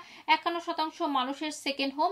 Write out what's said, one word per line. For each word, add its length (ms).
একান্ন 340
শতাংশ 420
মানুষের 500
সেকেন্ড 420
হোম 180